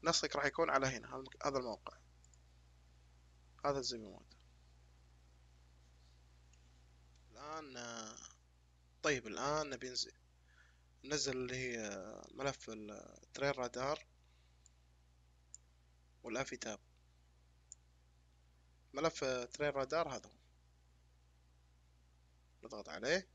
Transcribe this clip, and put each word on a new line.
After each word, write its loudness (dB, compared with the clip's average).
نسخك 4
راح 4
يكون 4
على 8
هنا، -4
هالمك-، -4
هذا 2
الموقع. -4
هذا 4
الزيبي -4
مود. -14
الآن، -8
آه، -6
طيب، 4
الآن 2
نبي -4
نز-، -4
ننزل 2
اللي 0
هي، 0
آه، -6
ملف -2
ال-، -10
ترين 4
رادار 0
والأفي -2
تاب. -6
ملف، 2
آه، 0
ترين 0
رادار 0
هذا -10
هو. -20
نضغط -10
عليه. 2